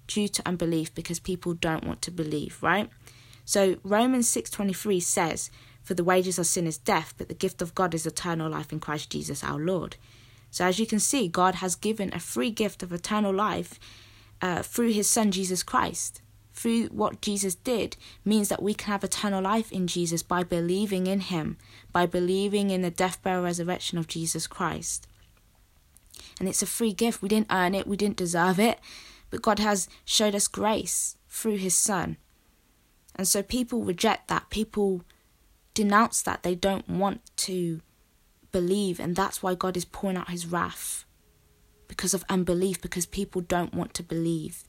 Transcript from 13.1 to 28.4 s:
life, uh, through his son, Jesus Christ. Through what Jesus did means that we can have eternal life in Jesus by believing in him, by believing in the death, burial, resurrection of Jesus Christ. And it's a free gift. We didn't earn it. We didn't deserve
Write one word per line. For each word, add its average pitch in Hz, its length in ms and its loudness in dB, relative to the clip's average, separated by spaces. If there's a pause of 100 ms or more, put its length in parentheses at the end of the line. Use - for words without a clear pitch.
life, 190 480 -2 (600)
uh, 180 200 0
through 233 300 0
his 208 160 2
son, 220 220 4
Jesus 185 320 0
Christ. - 580 -2 (340)
Through 233 340 0
what - 340 -2
Jesus 202 320 -2
did - 420 -2 (300)
means 208 220 4
that - 140 -2
we 202 120 2
can - 180 -4
have 202 100 -2
eternal 196 400 0
life 214 300 0
in 185 140 0
Jesus 170 360 0
by 180 200 0
believing 185 640 0
in 196 140 0
him, 165 360 -4 (340)
by 180 140 4
believing 190 640 2
in 185 140 0
the 175 80 0
death, 185 320 -2
burial, 185 200 0
resurrection 175 540 -2
of 165 100 -2
Jesus 160 400 -4
Christ. 165 600 -6 (1300)
And 185 80 -2
it's - 160 0
a 202 40 -2
free 226 260 0
gift. 226 300 0
We 190 80 0
didn't 214 200 2
earn 185 240 4
it. 196 120 -2
We 196 100 -2
didn't 202 220 0
deserve 175 420 4